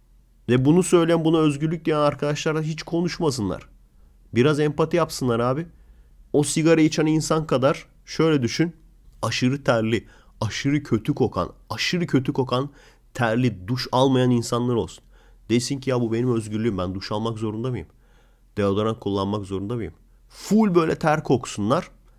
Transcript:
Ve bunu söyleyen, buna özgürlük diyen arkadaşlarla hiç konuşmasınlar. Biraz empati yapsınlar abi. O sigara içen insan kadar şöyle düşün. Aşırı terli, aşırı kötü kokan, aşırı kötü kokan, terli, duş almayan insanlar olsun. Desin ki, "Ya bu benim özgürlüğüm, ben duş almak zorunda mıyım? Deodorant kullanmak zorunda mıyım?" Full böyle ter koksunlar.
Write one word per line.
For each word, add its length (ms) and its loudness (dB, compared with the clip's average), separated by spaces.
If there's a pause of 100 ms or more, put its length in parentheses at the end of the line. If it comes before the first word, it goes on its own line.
(500)
Ve 160 4
bunu 180 6
söyleyen, 420 4
buna 120 4
özgürlük 480 0
diyen 120 0
arkadaşlarla 640 -2
hiç 220 -6
konuşmasınlar. 880 -4 (640)
Biraz 240 4
empati 380 0
yapsınlar 420 0
abi. 280 -2 (640)
O 100 4
sigara 380 4
içen 240 2
insan 420 0
kadar 400 0 (180)
şöyle 380 2
düşün. 320 -2 (460)
Aşırı 420 -2
terli, 440 0 (340)
aşırı 420 -2
kötü 320 -2
kokan, 380 -2 (160)
aşırı 380 -2
kötü 260 0
kokan, 360 -2 (440)
terli, 540 -2
duş 240 -4
almayan 400 4
insanlar 440 0
olsun. 280 -6 (460)
Desin 300 0
ki, 100 -6
"Ya 120 0
bu 120 -2
benim 200 0
özgürlüğüm, 440 -2
ben 180 -4
duş 160 -10
almak 260 -4
zorunda 320 -6
mıyım? 180 -6 (720)
Deodorant 420 0
kullanmak 460 -2
zorunda 300 -6
mıyım?" 180 -8 (360)
Full 460 0
böyle 200 4
ter 280 0
koksunlar. 680 0 (280)